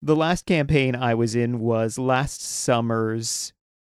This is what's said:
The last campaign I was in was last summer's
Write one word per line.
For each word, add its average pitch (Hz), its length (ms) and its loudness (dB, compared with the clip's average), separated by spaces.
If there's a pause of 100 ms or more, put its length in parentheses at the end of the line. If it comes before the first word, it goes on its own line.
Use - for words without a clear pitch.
The 151 140 2
last 165 300 0
campaign 143 500 2
I 123 180 0
was 113 220 0
in 120 240 0
was 113 380 0
last 131 440 0
summer's 113 1120 -2 (280)